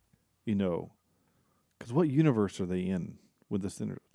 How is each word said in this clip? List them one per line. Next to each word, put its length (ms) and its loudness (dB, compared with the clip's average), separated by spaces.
you 100 0
know, 360 0
'cause 140 -16
what 160 4
universe 520 4
are 40 -2
they 200 0
in 320 -4
with 120 -2
the 80 -6
Sinister? 320 -8